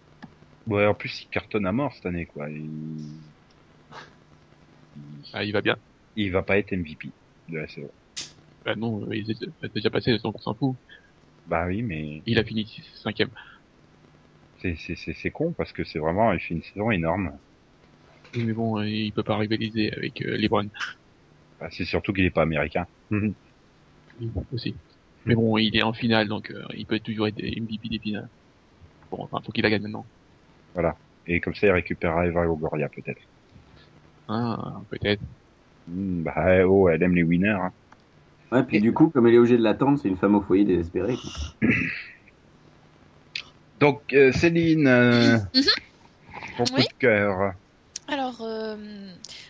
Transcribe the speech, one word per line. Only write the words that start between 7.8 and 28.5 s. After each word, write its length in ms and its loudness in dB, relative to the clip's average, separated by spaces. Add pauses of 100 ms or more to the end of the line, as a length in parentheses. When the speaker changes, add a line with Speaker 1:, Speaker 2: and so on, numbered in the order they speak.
Speaker 2:
Bah 120 -4
non, 260 -6
euh, 140 -8
il 140 -6
est, 140 -8 (180)
bah, 100 -10
déjà 180 -2
passé, 280 0
donc 180 -6
on 40 -20
s'en 140 -6
fout. 200 -2 (720)
Speaker 1:
Bah 200 -2
oui, 160 -4
mais 440 -8
Speaker 2:
Il 120 0
a 60 2
fini 380 -8 (120)
cinquième. 360 -4 (1300)
Speaker 1:
C'est, 160 -2
c'est, 180 -10
c'est, 180 -10
c'est 160 -8
con, 260 -4
parce 160 -6
que 120 -8
c'est 140 -10
vraiment, 340 2
il 80 -2
fait 140 -8
une 80 -6
saison 280 -6
énorme. 420 -2 (1000)
Speaker 2:
Oui, 100 -2
mais 80 -2
bon, 260 -2
euh, 100 -4
il 240 -4
peut 100 -2
pas 140 -2
rivaliser 560 -2
avec, 300 -8
euh, 140 -4
LeBron. 320 0 (880)
Speaker 1:
Bah, 120 -12
c'est 140 -8
surtout 300 -2
qu'il 100 2
est 60 2
pas 120 0
américain. 440 -2 (240)
<laughs> 60 0 (1040)
Speaker 2:
Oui, 100 -8 (220)
aussi. 220 -8 (500)
Mais 100 2
bon, 240 2
il 180 0
est 60 4
en 120 0
finale, 340 2
donc, 220 -6
euh, 120 -14 (120)
il 120 -12
peut 140 -2
toujours 260 -2
être 160 -4
M 220 -6
V 180 -8
P 60 -10
des 100 -4
finales. 300 -8 (840)